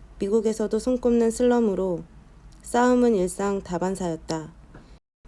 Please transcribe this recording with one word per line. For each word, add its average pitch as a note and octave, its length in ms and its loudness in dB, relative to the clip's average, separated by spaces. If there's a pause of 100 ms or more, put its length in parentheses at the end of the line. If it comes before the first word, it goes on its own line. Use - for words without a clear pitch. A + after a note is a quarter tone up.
(200)
미국에서도 G#3+ 600 0
손꼽는 A#3+ 520 2
슬럼으로 G3+ 720 0 (600)
싸움은 B3 520 2
일상 G3 480 -2
다반사였다. E3+ 920 -6 (760)